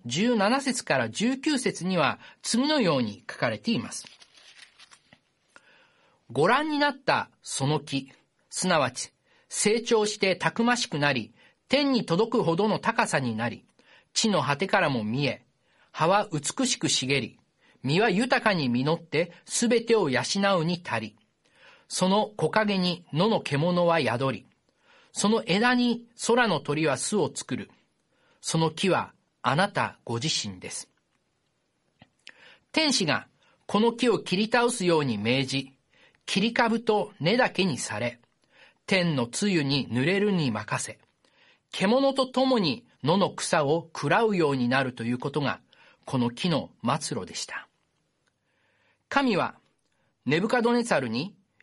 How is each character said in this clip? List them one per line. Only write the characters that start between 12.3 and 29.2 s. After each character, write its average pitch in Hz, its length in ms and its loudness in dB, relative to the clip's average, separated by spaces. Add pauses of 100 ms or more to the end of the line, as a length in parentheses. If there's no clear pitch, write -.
く 214 100 2
ほ 165 120 0
ど 202 120 0
の 202 100 0
高 - 300 -2
さ 156 120 0
に 120 160 -2
な 117 140 -4
り、 - 160 -14 (480)
地 - 160 2
の 175 140 2
果 139 140 0
て 190 100 -2
か 196 140 4
ら 160 80 2
も 120 140 0
見 123 220 -2
え、 117 180 -4 (480)
葉 156 160 0
は 202 240 2
美 165 360 -2
し - 100 -2
く 143 120 0
茂 135 300 0
り、 - 200 -8 (440)
実 151 180 2
は 233 80 4
豊 240 320 2
か 214 120 2
に 151 160 0
実 139 300 2
っ - 20 -20
て 165 300 -2 (140)
す - 240 0
べ 233 120 4
て 233 140 2
を 185 140 2
養 123 120 0 (380)
う 156 60 0
に 175 180 -2
足 117 160 -4
り、 107 160 -10 (720)
そ - 220 0
の 214 260 2
木 156 140 -2
陰 208 300 0
に 180 340 -2
野 180 160 2
の 202 100 2
獣 175 460 0
は 165 160 4
宿 123 320 -2
り、 - 120 -14 (680)
そ - 160 0
の 220 160 2
枝 226 300 2
に 240 280 0 (240)
空 233 200 4
の 165 120 0
鳥 151 280 -2
は 131 100 0
巣 - 180 -4
を 156 180 0
作 - 220 -10
る。 101 140 -8 (720)
そ - 160 -4
の 160 140 0
木 185 180 -4
は 120 240 -2 (280)